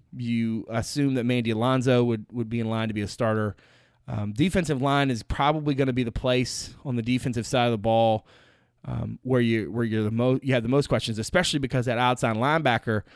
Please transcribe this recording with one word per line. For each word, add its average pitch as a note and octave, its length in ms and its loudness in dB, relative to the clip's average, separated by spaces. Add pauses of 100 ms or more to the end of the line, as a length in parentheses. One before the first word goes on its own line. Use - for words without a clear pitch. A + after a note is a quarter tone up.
(160)
you A#2 540 -2
assume C3 440 0
that B2 100 0
Mandy A#2+ 260 0
Alonso B2 540 4
would, A2+ 280 -2
would A2+ 160 -4
be A#2 120 -4
in A2+ 100 -2
line A2+ 180 -2
to G#2+ 60 -4
be G#2 80 -2
a G2 60 -4
starter. A2 480 0 (500)
Um, G#2 260 -6
defensive D#3 480 0
line C#3 300 2
is A2+ 120 -2
probably D3 520 0
gonna C3 180 0
be B2 100 0
the A#2 80 -2
place B2+ 720 -2
on C3 140 -4
the A#2 60 -2
defensive A#2+ 440 -2
side B2 200 2
of A#2+ 60 2
the A2+ 60 -2
ball, A2+ 480 2 (600)
um, A#2 360 -6
where B2+ 200 2
you, A2+ 280 0
where A#2 140 -2
you're A2 200 0
the G#2+ 60 0
mo-, B2+ 320 0
you C3 120 0
have B2 80 2
the A2+ 80 -4
most C#3 160 2
questions, A2 320 -2
especially E3 400 0
because C3 260 -2
that A#2+ 140 -2
outside B2 380 2
linebacker, B2 680 0 (140)